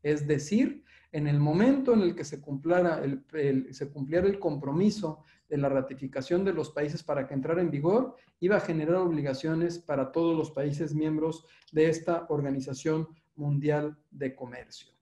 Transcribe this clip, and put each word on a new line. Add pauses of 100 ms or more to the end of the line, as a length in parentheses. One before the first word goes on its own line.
Es
decir, (300)
en
el
momento
en
el
que
se
cumplara
el, (100)
el,
se
cumpliera
el
compromiso (240)
de
la
ratificación
de
los
países
para
que
entrara
en
vigor, (240)
iba
a
generar
obligaciones
para
todos
los
países
miembros (260)
de
esta
Organización (280)
Mundial (120)
de
Comercio. (100)